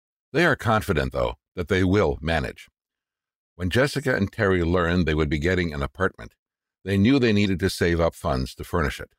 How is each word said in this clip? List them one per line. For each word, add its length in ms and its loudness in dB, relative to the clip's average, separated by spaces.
They 120 2
are 120 2
confident, 560 0
though, 260 -4
that 140 -6
they 160 2
will 360 2
manage. 480 -4
When 160 -6
Jessica 440 0
and 160 -2
Terry 340 0
learned 420 0
they 80 0
would 160 0
be 80 -2
getting 340 0
an 100 -8
apartment, 520 -6
they 140 0
knew 200 4
they 140 2
needed 280 2
to 100 0
save 300 0
up 140 0
funds 420 -4
to 80 -12
furnish 360 -4
it. 180 -18